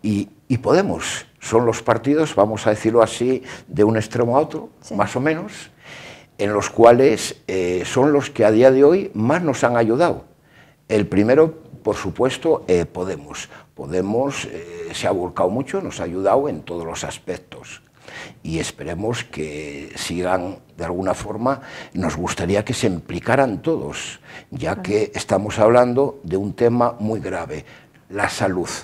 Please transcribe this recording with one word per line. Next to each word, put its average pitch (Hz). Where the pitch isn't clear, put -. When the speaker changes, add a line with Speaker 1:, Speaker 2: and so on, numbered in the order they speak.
Speaker 1:
y, 104
y 117
Podemos 131
son 123
los -
partidos, 143
vamos 110
a -
decirlo 113
así, 120
de -
un 110
extremo 117
a 143
otro, 156
Speaker 2:
Sí. -
Speaker 1:
más 196
o 123
menos, 160
en 104
los 101
cuales, 120
eh, 92
son 139
los 143
que 113
a 107
día 123
de 131
hoy 185
más 127
nos 143
han 120
ayudado. 117
El 104
primero, 127
por 104
supuesto, 127
eh, 87
Podemos. 85
Podemos, 98
eh, -
se -
ha 90
volcado 90
mucho, 135
nos 131
ha 87
ayudado 98
en 76
todos 85
los 80
aspectos. -
Y 80
esperemos 85
que 73
sigan 90
de 82
alguna 90
forma. 110
Nos 90
gustaría 90
que 120
se -
implicaran 98
todos, -
ya -
Speaker 2:
Claro. 190
Speaker 1:
que 107
estamos 104
hablando 123
de 87
un 101
tema 120
muy 107
grave, 82
la 101
salud. 92